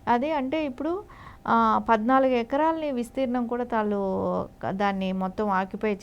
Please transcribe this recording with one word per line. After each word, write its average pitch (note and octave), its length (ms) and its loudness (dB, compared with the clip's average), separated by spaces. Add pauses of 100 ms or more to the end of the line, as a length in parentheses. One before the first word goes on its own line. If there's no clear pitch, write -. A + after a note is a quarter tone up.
అదే, A#3+ 240 2
అంటే, D4+ 340 0
ఇప్పుడు, D#4 380 -4 (440)
ఆ, A3 420 4
పద్నాలుగు B3+ 420 4
ఎకరాలని D4 600 0
విస్తీర్ణం A#3+ 560 -2
కూడా A#3+ 160 -2
తాళ్ళు G#3+ 340 0 (680)
క-, - 80 -2
దాన్ని F#3+ 420 0
మొత్తం F#3+ 360 -2
ఆక్యుపై G3 540 -2